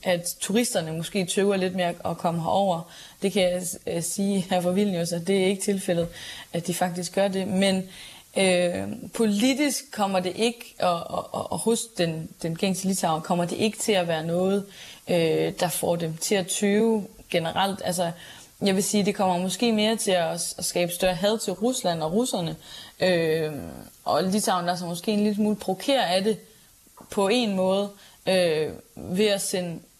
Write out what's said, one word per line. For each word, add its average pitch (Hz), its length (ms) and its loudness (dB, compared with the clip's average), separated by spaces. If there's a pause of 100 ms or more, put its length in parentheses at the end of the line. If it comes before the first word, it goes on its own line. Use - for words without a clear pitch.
at 175 260 0 (120)
turisterne 190 560 0
måske 170 300 -2
tøver 196 300 2
lidt 185 180 0
med 185 100 0
at, 170 100 0 (100)
at 170 140 -2
komme 170 240 0
herover. 175 500 0 (300)
Det 196 100 0
kan 196 100 2
jeg 180 240 0
s-, - 200 -8
øh, 170 160 -2
sige 196 480 -2
her 180 100 2
fra 180 100 0
Vilnius, 180 420 0
at 170 140 -4
det 196 160 2
er 185 40 4
ikke 190 160 0
tilfældet, 180 460 0 (440)
at 170 140 -4
de 175 80 -2
faktisk 175 400 -4
gør 196 140 2
det. 190 200 -2
Men, 190 400 2 (500)
øh, 185 440 4 (320)
politisk 240 760 2
kommer 196 280 0
det 180 160 -4
ikke, - 440 -2
og, 170 300 0
og, - 240 -6
og, - 180 -4
og 170 60 -4
hos 226 220 2 (180)
den, 160 300 -2 (140)
den 165 140 -4
gængse 185 320 0
Litauen 170 340 0
kommer 175 220 2
det 170 120 -4
ikke 214 220 0
til - 140 0
at 175 160 2
være 160 180 -2
noget, 190 380 2 (460)
øh, 165 500 2
der 180 80 2
får 170 280 0
dem 165 200 -4
til - 180 0
at 190 120 0
tøve 208 600 2 (240)
generelt. 185 540 -2
Altså, 175 260 0 (520)
jeg 196 120 4
vil 190 80 2
sige, 208 220 2
det 202 100 2
kommer 185 240 2
måske 190 340 0
mere 220 240 2
til 208 140 -2
at, 170 480 0
at 180 60 -6
skabe 175 280 0
større 185 220 0
had 202 240 2
til 208 140 -4
Rusland 180 500 0
og 156 100 -2
russerne. 185 440 0 (440)
Øh, 165 520 2 (520)
og 147 200 2
Litauen 190 420 2
lader 180 120 0
sig 175 100 -6
måske 175 240 -4
en 208 60 2
lille 208 160 2
smule 208 220 2
provokere 202 540 0
af 190 140 2
det 214 140 2 (720)
på 196 180 2
en 220 280 2
måde, 190 340 2 (380)
øh, 165 400 2 (280)
ved 185 300 0
at 196 160 2
sende 175 360 -4 (220)